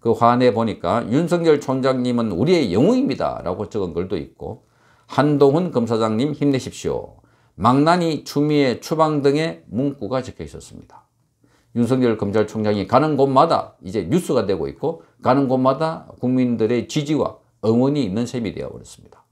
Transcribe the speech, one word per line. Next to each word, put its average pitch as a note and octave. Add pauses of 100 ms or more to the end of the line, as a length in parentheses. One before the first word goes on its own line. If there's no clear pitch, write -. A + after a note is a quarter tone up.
그 A#2
화환에 A#2+
보니까 A2
"윤석열 D#3+
총장님은 B2
우리의 C3
영웅입니다."라고 G2+
적은 F#2
글도 F#2
있고 D2+ (420)
"한동훈 D3
검사장님 A2+
힘내십시오. A#2+ (360)
망나니 D3+
추미애 D3
추방" D3+
등의 D#3
문구가 B2+
적혀 -
있었습니다. - (720)
윤석열 A#2+
검찰총장이 G#2
가는 D3
곳마다 C3+
이제 F#2+
뉴스가 C#3
되고 F2
있고 C3+ (180)
가는 C3+
곳마다 C3 (100)
국민들의 A#2+
지지와 C#3+ (280)
응원이 C3
있는 A2
셈이 A#2
되어버렸습니다. -